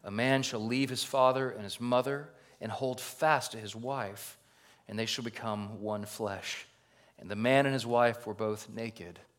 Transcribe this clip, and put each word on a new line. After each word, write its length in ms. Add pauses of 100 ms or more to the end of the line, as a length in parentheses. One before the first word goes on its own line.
a 80
man 320
shall 220
leave 240
his 160
father 460
and 140
his 140
mother 540 (300)
and 100
hold 260
fast 540
to 80
his 160
wife, 640 (500)
and 100
they 80
shall 180
become 580
one 240
flesh. 600 (520)
And 120
the 60
man 300
and 80
his 120
wife 400
were 80
both 360
naked 500 (180)